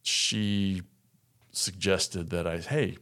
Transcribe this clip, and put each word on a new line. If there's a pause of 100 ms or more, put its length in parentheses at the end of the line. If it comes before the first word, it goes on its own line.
she (680)
suggested
that
I,
hey,